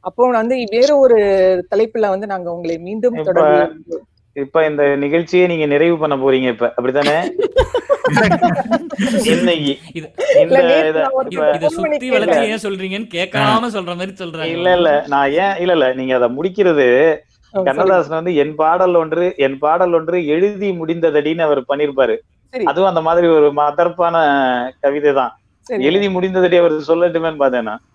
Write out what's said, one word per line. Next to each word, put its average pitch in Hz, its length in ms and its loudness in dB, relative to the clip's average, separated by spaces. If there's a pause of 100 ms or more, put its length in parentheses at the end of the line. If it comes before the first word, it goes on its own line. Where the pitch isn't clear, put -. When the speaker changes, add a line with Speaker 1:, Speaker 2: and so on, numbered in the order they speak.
Speaker 1:
அப்போ 247 260 0
வந்து 240 260 0 (140)
வேற 240 260 2
ஒரு 254 200 6 (520)
தலைப்புல 220 400 -2
வந்து 196 180 -4
நாங்க 185 260 -8
உங்களை 170 260 -6
மீண்டும் 214 360 -6
Speaker 2:
இப்ப, 160 180 -4
Speaker 1:
தொடர்பு 156 680 0 (340)
Speaker 2:
இப்ப 143 320 0
இந்த 143 280 0
நிகழ்ச்சியை 165 500 0
நீங்க 160 200 -2
நிறைவு 156 320 2
பண்ண 151 180 -2
போறீங்க 131 320 0
இப்ப, 120 200 -2
அப்படித்தானே? 143 480 -2 (920)
Speaker 1:
<laughs> 262 1200 0
Speaker 2:
இன்னைக்கு 160 460 0 (200)
Speaker 3:
இது, 156 200 -14 (220)
Speaker 2:
இந்த 294 60 6
Speaker 1:
இல்ல, 269 220 4
நேத்து 311 260 4
Speaker 2:
இத 311 120 0
Speaker 1:
நான் 269 120 -2
ஒரு 262 180 -4
Speaker 2:
இப்ப 302 240 -2
Speaker 3:
இத 147 120 -2
Speaker 1:
ஃபோன் - 140 -2
பண்ணி 311 160 -2
Speaker 3:
சுத்தி 254 140 -6
வளைச்சு 220 160 0
Speaker 1:
கேட்டேன். - 240 0
Speaker 3:
ஏன் 220 120 -6
சொல்றீங்கன்னு 196 480 -6
கேட்காம 214 600 -2
சொல்ற 185 260 -6
மாதிரி 190 160 -10
சொல்றாங்க. 165 380 -10
Speaker 2:
இல்ல, 175 240 0
இல்ல, 156 320 2
நான் 139 240 0
ஏன், 185 260 0
இல்ல, 180 160 -2
இல்ல, 135 220 2
நீங்க 131 200 -4
அதை 123 140 2
முடிக்கிறது, 165 580 0 (680)
Speaker 1:
ஓ, 202 40 -2
sorry. 185 60 -2
Speaker 2:
கண்ணதாசன் 160 540 0
வந்து 175 160 -4
என் 147 200 0
பாடல் 175 400 0
ஒன்று, 170 420 0
என் 135 220 0
பாடல் 170 340 0
ஒன்று 165 340 0
எழுதி 196 440 0
முடிந்ததடின்னு 160 680 -2
அவர் 147 220 0
பண்ணிருப்பாரு. 135 540 -2 (380)
Speaker 1:
சரி. 233 100 -4
Speaker 2:
அதுவும் 175 240 0
அந்த 170 120 0
மாதிரி 170 260 2
ஒரு 156 260 4
மதர்ப்பான 170 640 0 (640)
கவிதை 143 320 0
தான். 131 220 -2 (260)
Speaker 1:
சரி. 131 240 -6
Speaker 2:
எழுதி 196 240 0
முடிந்ததடி 185 480 0
அவர் 170 200 4 (100)
சொல்லட்டுமேன்னு 165 500 0
பார்த்தேன் 127 280 0
நான். 107 180 -10 (120)